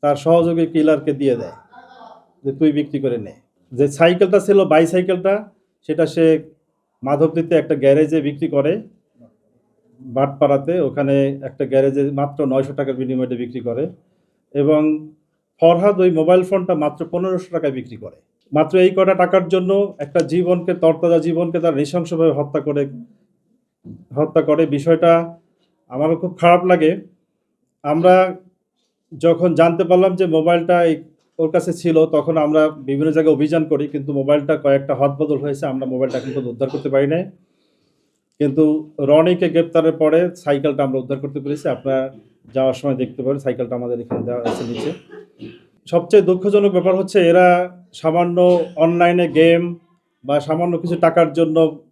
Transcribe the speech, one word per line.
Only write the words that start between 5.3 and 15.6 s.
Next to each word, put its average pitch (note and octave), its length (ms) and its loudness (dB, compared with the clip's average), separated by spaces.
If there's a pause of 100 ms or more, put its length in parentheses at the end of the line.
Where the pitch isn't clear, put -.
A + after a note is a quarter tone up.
সেটা D#3 240 -2
সে D#3+ 340 2 (640)
মাধবদীতে D#3 520 -2
একটা D#3 200 0
গ্যারেজে C#3+ 460 2
বিক্রি C#3+ 260 -6
করে, D3+ 340 -2 (1160)
বাটপাড়াতে। C#3 840 -2
ওখানে C#3 600 0
একটা C3+ 220 -6
গ্যারেজে C#3 460 0
মাত্র C#3+ 340 -4
নয়শো C#3 280 -2
টাকার C3+ 200 -4
বিনিময়ে B2+ 340 -4
বিক্রি B2 320 -8
করে A#2+ 300 -6 (600)
এবং D3+ 580 0 (520)